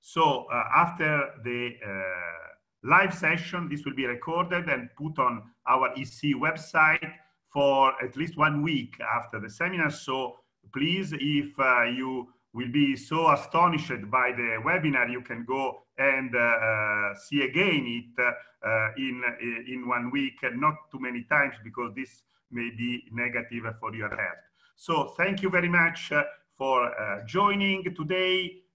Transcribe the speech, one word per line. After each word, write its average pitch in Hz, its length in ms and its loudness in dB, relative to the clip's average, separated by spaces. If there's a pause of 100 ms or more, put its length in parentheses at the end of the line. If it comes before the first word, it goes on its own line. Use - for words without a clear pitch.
So, 151 520 2
uh, 120 100 0 (100)
after 156 580 2 (120)
the, 120 320 -4 (100)
uh, 90 1040 -10
live 180 240 6
session, 170 560 -2
this 147 160 -8
will 127 120 -6
be 131 100 -2
recorded 170 640 -2
and 123 280 -2
put 156 220 -8
on 123 240 0 (240)
our 127 300 4
E 135 80 -6
C - 320 -2
website 160 760 2 (400)
for 135 480 6
at 127 160 -6
least 165 200 -4
one 147 260 4
week 147 380 -2
after 117 400 -4
the 107 100 -10
seminar. 170 400 0
So 131 460 -4 (360)
please, 160 460 0
if, 143 400 0
uh, 127 240 6
you 123 460 -2 (240)
will 120 180 -6
be 139 240 4
so 160 380 2
astonished 147 760 2
by 123 280 2
the 113 280 -2
webinar, 147 460 2
you 123 120 -6
can 117 220 -8
go 131 380 -2 (160)
and, 131 380 2
uh, - 20 4
uh, 107 760 2 (120)
see 143 160 0
again 151 440 2
it, 120 380 -4
uh, 110 720 0
in, 131 240 -4 (460)
in 127 220 -8
one 123 240 -2
week, 139 260 -2 (160)
not 151 220 0 (160)
too 131 80 -10
many 123 240 -6
times, 143 300 2 (100)
because 117 320 -8
this 131 260 -12 (320)
may 120 220 -4
be 120 260 -6 (100)
negative 120 520 -4 (160)
for 110 140 -6
your 107 160 -6
health. 98 340 -6 (320)
So - 400 -2
thank 190 240 0
you 190 80 0
very 175 220 2
much, 170 420 2
uh, 147 120 2 (340)
for, 131 260 2
uh, 107 400 -4
joining 196 580 2 (120)
today. 185 640 -2 (160)